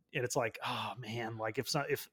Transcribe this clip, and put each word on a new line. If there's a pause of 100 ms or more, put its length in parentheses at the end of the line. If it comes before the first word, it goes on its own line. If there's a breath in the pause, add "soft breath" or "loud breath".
(140)
and
it's
like,
"Oh,
man,"
like,
if
so,
if,